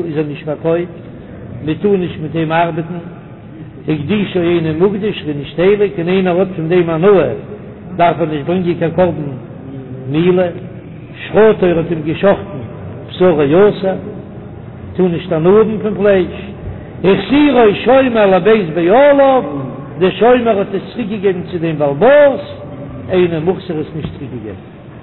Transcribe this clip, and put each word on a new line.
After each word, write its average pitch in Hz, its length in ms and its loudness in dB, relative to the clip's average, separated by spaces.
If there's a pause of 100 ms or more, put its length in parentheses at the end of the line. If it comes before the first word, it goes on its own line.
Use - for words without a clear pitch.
איז 156 120 -6
ער 156 100 0
נישט - 180 -10
פארקויפט, 165 460 -2 (760)
מיר 160 160 -2
טון 202 180 2
נישט 170 220 -6
מיט 151 100 -6
דעם 160 200 -2
ארבעטן, 170 520 -2 (840)
הקדיש 170 500 -2
און 170 80 0
יענע 165 400 0
מקדיש, 202 380 -2
ווען 147 160 -6
איך 139 80 -8
שטיילע, 202 380 2 (100)
קען 170 120 -4
איינער 185 320 2
האט 196 160 2
פון 160 140 -4
דעם 170 200 2
הנאה, 165 420 4 (640)
דארף 170 240 2
ער 170 60 0
נישט 151 200 -4
ברענגען, 175 340 0
קיין 165 120 -2
קרבן, 160 400 0 (800)
מילה, 180 380 2 (760)
שחוט 208 420 4
אור 170 140 4
האט 165 140 -2
אים 165 140 -4
געשחטן, 160 540 0 (500)
פסול 180 320 2
יוצא, 185 520 4 (1000)
טון 180 160 2
נישט 160 180 -4
דערנאבן 196 520 4
פון 208 160 -4
פלייש, 190 380 2 (680)
החזיר 247 580 4
אוי 208 140 6
שומה 240 500 4
לבית 190 480 4
ביולד, 240 920 4 (340)
דער 180 120 4
שומר 226 480 4
האט 190 140 -2
עס - 200 -6
צוריקגעגעבן 196 480 -2 (100)
צו 185 60 -4
דעם 160 200 -2
בעל 143 120 2
הבית, 254 520 6 (680)
איינער 175 300 2
מוחזר 165 380 -4
איז 151 80 -4 (100)
נישט 147 180 -8
צוריקגעגעבן. 107 520 -12 (380)